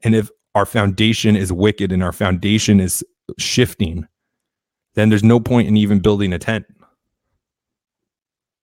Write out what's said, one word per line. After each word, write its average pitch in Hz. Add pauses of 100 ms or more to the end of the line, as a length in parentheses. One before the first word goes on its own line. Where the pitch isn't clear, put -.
And 110
if 107 (260)
our 101
foundation 107
is 92
wicked 95
and 92
our 87
foundation 101
is 92 (340)
shifting, 87 (840)
then 107
there's 107
no 117
point 117
in 107
even 104
building 101
a 87
tent. 110 (2000)